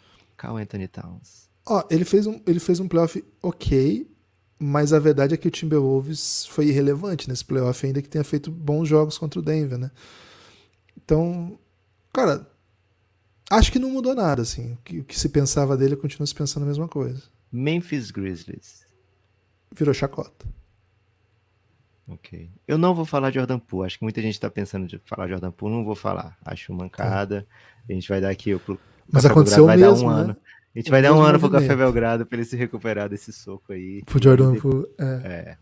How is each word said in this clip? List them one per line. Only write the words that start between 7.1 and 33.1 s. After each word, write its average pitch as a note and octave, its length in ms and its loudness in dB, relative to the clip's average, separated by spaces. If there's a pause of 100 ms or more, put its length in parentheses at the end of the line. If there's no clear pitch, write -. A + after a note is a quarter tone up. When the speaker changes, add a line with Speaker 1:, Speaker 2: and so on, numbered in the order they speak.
Speaker 2:
nesse B2+ 160 -8
playoff, B2+ 420 -2
ainda C3+ 160 -2
que C#3 80 -12
tenha D3+ 140 -2
feito D3+ 280 -4
bons D#3 360 -2
jogos D3+ 300 2
contra D#3+ 220 -8
o D#3+ 40 -6
Denver, D3+ 340 -2
né? C3 140 -8 (1040)
Então, E3+ 640 -2 (560)
cara, G#3+ 340 0 (1000)
acho A3 220 4
que B3+ 80 0
não C4 100 -4
mudou C4 260 -2
nada, D3 280 0
assim. A#2+ 300 -10
O A#2+ 100 -14
que, E3 160 -12
o C#3 40 -12
que - 160 -12
se C#3+ 100 -2
pensava C#3 460 0
dele, C3+ 200 2
continua C#3+ 320 -8
se - 80 -8
pensando C#3+ 280 -6
a C#3+ 40 -4
mesma D3 200 -4
coisa. C3 360 -8 (280)
Speaker 1:
Memphis C#3 600 -4
Grizzlies. - 760 -12 (880)
Speaker 2:
Virou C#3+ 200 0
chacota. - 520 -8 (1600)
Speaker 1:
Ok. F2 420 -20 (180)
Eu D3+ 100 0
não F3+ 160 2
vou E3 120 -4
falar C3+ 240 -2
de C3 60 -4
Jordan B2+ 220 -2
Poole. F#2 300 -8
Acho - 120 -12
que - 40 -10
muita A2 180 -6
gente G#2+ 180 -4
tá G#2+ 100 -6
pensando G2 360 -8
de G2 200 -14
falar G2 200 -10
de F2+ 60 -6
Jordan F#2 200 -8
Poole. G#2+ 240 -6
Não A#2 100 -6
vou G#2 100 -6
falar. F2+ 480 -8
Acho - 300 -12
mancada. G2 760 -6 (400)
Speaker 2:
É. G2+ 60 -8
Speaker 1:
A - 20 -6
gente F#2 140 -8
vai G2 100 -2
dar F#2+ 100 -2
aqui G2 300 -4
pro - 180 -10 (320)
Speaker 2:
Mas C3 140 4
Speaker 1:
Café C#3+ 100 8
Speaker 2:
aconteceu D3+ 320 8
Speaker 1:
Belgrado, F3+ 140 8
vai G3 100 12
dar - 60 10
Speaker 2:
mesmo, A#2+ 140 0
Speaker 1:
um - 60 2
Speaker 2:
né? - 80 0
Speaker 1:
ano. G#2+ 140 -4 (360)
A A#2 60 -10
gente A2+ 120 -4
vai C3+ 80 8
Speaker 2:
O C3 40 6
Speaker 1:
dar C#3+ 80 8
um D#3 40 8
Speaker 2:
mesmo D3+ 120 8
Speaker 1:
ano F3 120 6
pro F#3+ 100 2
Café C#3 140 4
Speaker 2:
movimento. C3+ 140 2
Speaker 1:
Belgrado A#2 480 2
pra A#2+ 120 -8
ele A#2 80 -2
se B2 120 -12
recuperar A2 520 -6
desse G2+ 220 -12